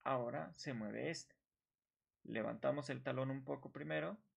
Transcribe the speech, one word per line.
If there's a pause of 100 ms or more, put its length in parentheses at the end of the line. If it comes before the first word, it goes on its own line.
ahora
se
mueve
este. (880)
Levantamos
el
talón
un
poco
primero (180)